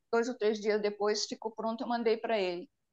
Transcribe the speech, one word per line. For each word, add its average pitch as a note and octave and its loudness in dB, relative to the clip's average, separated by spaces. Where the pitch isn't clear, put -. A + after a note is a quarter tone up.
dois A#3 2
ou B3 -6
três G#3+ 2
dias G#3 2
depois, G#3 0
ficou A3+ -8
pronto, A3+ -4
eu A#3+ -4
mandei A#3 2
pra A3+ 0
ele. F3+ -2